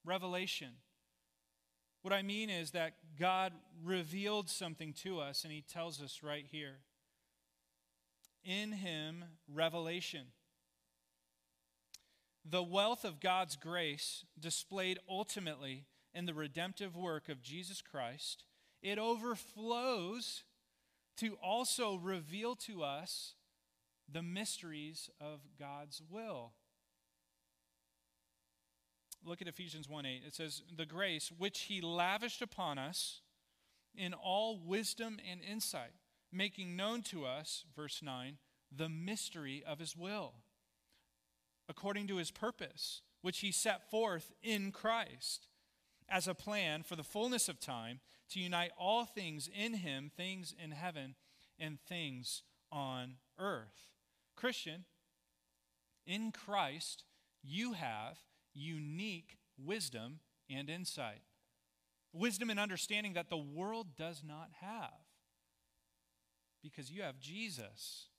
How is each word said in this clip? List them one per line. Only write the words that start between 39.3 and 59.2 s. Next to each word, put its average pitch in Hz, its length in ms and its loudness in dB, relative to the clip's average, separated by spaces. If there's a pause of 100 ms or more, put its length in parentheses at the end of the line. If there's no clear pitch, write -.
of 151 160 -2
his 160 160 -4
will, 180 400 -2 (1300)
according 202 400 -2
to 196 80 2
his 170 160 2
purpose, - 720 -4 (200)
which 180 180 0
he 196 120 4
set - 380 4
forth 214 420 4 (100)
in 202 300 4
Christ 220 760 0 (600)
as 180 180 4
a 185 80 0
plan 165 500 2
for 175 120 -4
the 156 80 -4
fullness 233 460 4
of 147 100 -4
time 120 400 -4 (300)
to 190 100 -2
unite 175 380 4
all 214 260 6
things 165 460 -4
in 208 240 0
him, 147 360 0
things 180 480 -4
in 160 140 -8
heaven 147 440 -4 (440)
and 156 220 -4
things 139 600 -4 (280)
on 127 460 -2 (200)
earth." 165 540 -2 (460)
Christian, 175 480 -2 (1200)
in 214 260 0
Christ, 165 720 2 (380)
you 208 320 0
have 120 460 -2 (340)
unique 160 840 -4 (200)